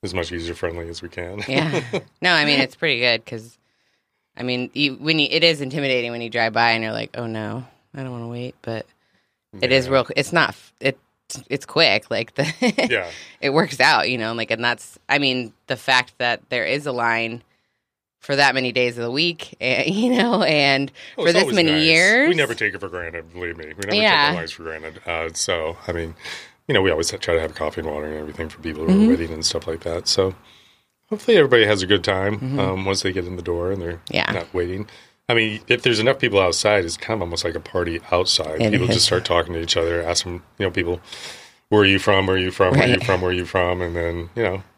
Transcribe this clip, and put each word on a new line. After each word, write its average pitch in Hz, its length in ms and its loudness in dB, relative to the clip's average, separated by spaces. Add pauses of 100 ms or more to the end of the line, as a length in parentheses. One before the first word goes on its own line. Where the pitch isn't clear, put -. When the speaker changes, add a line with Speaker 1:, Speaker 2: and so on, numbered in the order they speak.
Speaker 1:
as 90 100 -8
much 85 160 -4
user 85 240 -8
friendly 85 340 -6
as 85 140 -12
we 87 60 -14
can. 90 400 -10
Speaker 2:
Yeah. 151 380 -2
Speaker 1:
<laughs> 147 140 -4 (220)
Speaker 2:
No, 180 100 4
I 156 120 4
mean, 147 160 2
it's 131 160 -2
pretty 139 240 -2
good 117 240 0
'cause, 113 340 -14 (760)
I - 60 -10
mean, 123 320 -2
you, 139 200 0
when 156 240 0
you, 143 120 2
it 156 140 0
is 160 160 4
intimidating 131 520 -2
when 117 80 -8
you 117 100 -8
drive 113 220 0
by 117 200 4
and 113 120 0
you're 110 80 -4
like, 113 240 -6
"Oh, 120 100 -6
no, 113 380 -8 (300)
I 139 80 -12
don't 131 100 -10
wanna 117 160 -12
wait," 120 340 -10
but 113 240 -8 (760)
it 127 120 2
is 131 140 4
Speaker 1:
Yeah. 131 60 -2
Speaker 2:
real, 131 140 2 (100)
it's 139 160 -2
not, 160 180 4
f-, - 300 -18
it, 135 180 0 (500)
it's 139 180 -6
quick. 117 440 2
Like, 113 240 -4
the 156 260 -2
<laughs> 240 300 2
Speaker 1:
Yeah. 92 200 -2 (300)
Speaker 2:
it 143 100 0
works 147 300 0
out, 123 300 6
you 127 80 -2
know, 113 160 -4
like, 113 160 -4
and 113 140 -2
that's, - 340 -2 (100)
I 143 100 2
mean, 127 340 -2 (140)
the 131 100 -4
fact 127 420 0
that 120 300 -2
there 120 160 -2
is 139 220 -2
a 139 60 -4
line 117 500 -2 (800)
for - 160 -4
that 139 180 6
many 127 180 -2
days 123 260 0
of 117 60 -4
the 117 60 -4
week, 165 460 -4
<laughs> - 40 -16
and, 127 320 0
you 226 240 0
know, 240 260 0
and 139 500 2 (240)
Speaker 1:
Oh, - 60 -6
Speaker 2:
for 165 60 4
Speaker 1:
it's 170 60 4
Speaker 2:
this 185 80 6
Speaker 1:
always 139 140 0
Speaker 2:
many 165 160 4
Speaker 1:
nice. 156 120 2
Speaker 2:
years. 196 440 4
Speaker 1:
We 349 80 2
never 131 180 0
take 104 200 -4
it - 40 -10
for 95 100 -10
granted, 85 440 -10
believe 87 240 -8
me. 78 100 -14
We 82 200 -12
never 107 100 -2
Speaker 2:
Yeah. 185 300 4
Speaker 1:
take - 40 2
our 160 120 -2
lives 82 100 -10
for - 120 -16
granted. 80 420 -12
Uh, 82 260 -4
so, 82 440 -4 (120)
I 90 40 -4
mean, 82 220 -6 (520)
you - 80 -2
know, 98 80 4
we 95 80 4
always 80 200 0
try 90 240 -2
to 82 60 2
have 80 140 -6
coffee 78 260 -6
and 78 100 -6
water 76 160 -8
and 78 120 -8
everything 76 320 -10
for - 100 -20
people 80 240 -6
who 82 60 0
are 95 40 6
Speaker 2:
Mm-hmm. 107 140 6
Speaker 1:
waiting 82 240 0
and 80 140 -8
stuff - 200 -4
like 82 180 -6
that. 85 240 -4
So 95 260 0 (720)
hopefully 214 300 4
everybody 123 260 8
has 101 180 4
a 90 40 -4
good 98 180 2
time, 98 320 0
Speaker 2:
Mm-hmm. 131 240 -6
Speaker 1:
um, 95 240 -2
once 98 180 -2
they 95 100 -2
get 90 120 -4
in 90 120 -8
the 90 60 -10
door 87 300 -2
and 98 80 -6
they're 85 300 -8
Speaker 2:
Yeah. - 220 -2
Speaker 1:
not 87 200 -6
waiting. 92 340 -4 (440)
I 120 40 4
mean, 110 340 0
if 123 140 2
there's 113 160 4
enough 127 200 2
people 101 220 2
outside, 95 440 2
it's 82 140 -6
kind 110 200 -4
of 95 40 -4
almost 85 220 -6
like 82 100 -4
a 82 60 -6
party 85 400 -4 (120)
outside. 87 480 0
Speaker 2:
It 110 120 4
Speaker 1:
People 104 160 2
Speaker 2:
is. 110 80 2
Speaker 1:
just - 100 4
start 90 180 2
talking 87 300 0
to 82 80 -4
each 82 160 -2
other, 85 240 0
ask 85 220 -2
them, 87 180 -8 (160)
you 98 80 0
know, 90 40 0
people, 87 300 -2 (720)
"Where 107 120 8
are 98 40 8
you 98 120 6
from? 95 280 4
Where 95 100 2
are - 20 2
you 92 120 0
from? 92 240 4
Where 143 100 6
are - 20 4
you 123 80 4
Speaker 2:
Right. 92 120 -2
Speaker 1:
from? 95 160 2
Where 90 80 0
are 90 40 0
you 87 120 -2
from?" 90 340 0
And 85 160 -4
then, 85 380 -4
you 117 80 -2
know 95 200 -2 (160)